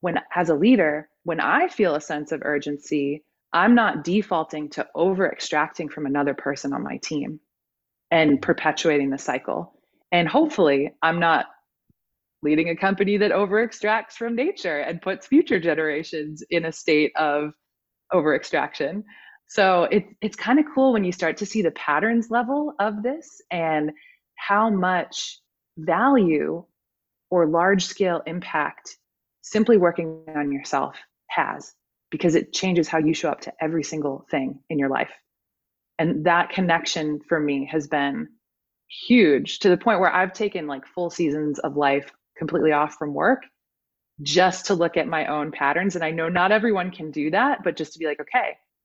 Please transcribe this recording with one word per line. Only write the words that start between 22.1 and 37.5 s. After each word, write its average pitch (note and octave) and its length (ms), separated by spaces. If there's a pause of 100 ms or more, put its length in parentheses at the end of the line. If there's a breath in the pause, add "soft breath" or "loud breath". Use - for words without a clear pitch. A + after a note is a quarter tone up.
level C#4 480
of G#3 240
this C#4 380 (100)
and D#3 420 (420 soft breath)
how G#3+ 360
much F#3 680 (400)
value E3+ 840 (680)
or F3 160
large F3+ 380
scale F3 420
impact - 680 (460)
simply A3 340
working E3+ 460 (120)
on D3 180
yourself C#3 440 (320)
has, - 440 (380)
because D#3+ 240
it - 180
changes F3 360
how D#3+ 100
you D#3 160
show D#3 160
up - 120
to - 180
every D#3+ 240
single C#3+ 460
thing C#3 280 (100)
in D3+ 100
your C#3 100
life. - 240 (840)
And D#3+ 280
that E3+ 240
connection E3 800
for E3 100
me C#3+ 320